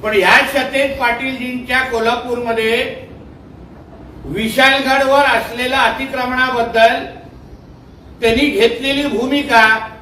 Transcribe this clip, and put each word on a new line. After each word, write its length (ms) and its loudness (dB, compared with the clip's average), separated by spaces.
पण 120 -4
ह्या 220 4
सतेज 500 -2
पाटीलजींच्या 840 -4
कोल्हापूरमध्ये 920 -2
विशालगडवर 1000 2
असलेल्या 560 -2
अतिक्रमणाबद्दल 1200 0
त्यांनी 280 2
घेतलेली 600 0
भूमिका 540 2